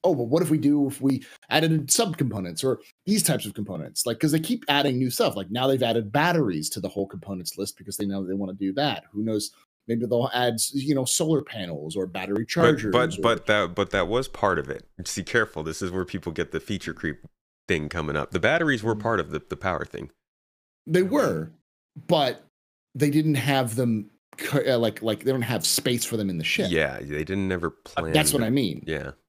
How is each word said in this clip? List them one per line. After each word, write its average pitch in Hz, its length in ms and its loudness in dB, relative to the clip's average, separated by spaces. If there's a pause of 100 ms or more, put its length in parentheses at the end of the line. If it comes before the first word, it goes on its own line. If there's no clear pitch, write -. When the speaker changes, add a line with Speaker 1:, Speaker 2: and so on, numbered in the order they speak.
Speaker 1:
"Oh, 180 100 4
but 123 100 0
what 147 180 2
if 160 80 0
we 156 80 4
do, 143 280 4
if 135 140 -6
we 135 240 2 (240)
added 156 400 2
subcomponents 107 760 0
or 131 180 0 (260)
these 196 160 2
types 127 240 0
of 98 80 -10
components?" 90 500 -6
Like, 117 160 -2
'cause 151 120 4
they 160 80 4
keep - 280 -4
adding 143 300 2
new 131 120 2
stuff. 131 240 2
Like, 95 160 -6
now 123 160 0
they've 135 160 4
added 113 300 0
batteries 139 580 2
to 104 100 -8
the 92 80 -4
whole 98 180 -4
components 92 500 -10
list - 220 -8
because 95 180 -12
they 107 80 -4
know 98 180 -4
they 92 120 -4
wanna 98 180 -4
do 98 220 -4
that. 135 380 -2
Who 107 100 -4
knows? 110 280 -2 (380)
Maybe 117 160 0
they'll 120 300 2
add, 123 200 2
s-, 113 200 -4
you 139 200 0
know, 131 120 0
solar 156 360 2
panels 82 540 -8
or 92 100 -2
battery 95 360 -4
Speaker 2:
But, 110 60 -6
Speaker 1:
chargers 147 440 4
Speaker 2:
but, 123 260 2
Speaker 1:
or - 40 -4
Speaker 2:
but 113 240 2
that, 98 280 2
but 98 160 0
that 92 180 0
was 123 200 0
part 92 300 2
of 69 100 -4
it. - 160 -8 (180)
Just - 140 -6
be 95 60 -6
careful. 107 400 -2
This 80 180 -6
is 92 100 -4
where 92 140 -2
people 87 280 -6
get 80 200 -4
the - 80 -2
feature 92 320 -6
creep - 320 -6 (440)
thing 76 200 0
coming 76 280 -4
up. 73 160 -2
The 87 80 0
batteries 131 420 0
were 113 140 0
Speaker 1:
Mm. 107 40 -8
Speaker 2:
part 107 200 0
of 73 100 -6
the, 76 180 -4
the - 80 -6
power 82 280 -4
thing. - 260 -12 (760)
Speaker 1:
They 165 140 2
Speaker 3:
They - 40 4
were. 190 60 -2 (100)
Speaker 1:
were, 113 320 -2 (560)
but 143 360 2 (500)
they 143 160 2
didn't 156 260 4
have 127 400 2
them 117 340 0 (280)
co-, - 240 0 (120)
uh, 120 40 4
like, 110 240 0
like, 110 220 -2
they 131 80 2
don't 131 100 0
have 107 240 -2
space - 380 0
for 117 120 -4
them 101 140 0
in 85 80 -2
the 80 60 -4
ship. - 260 0
Speaker 2:
Yeah, 73 300 2
they 73 240 -4
didn't 95 280 -2
ever 85 240 -2 (200)
Speaker 1:
Uh, 143 140 -2
that's 156 220 4
Speaker 2:
plan 139 100 2
Speaker 1:
what 110 40 0
I 113 40 0
mean. 123 360 0
Speaker 2:
Yeah. 69 260 -6 (160)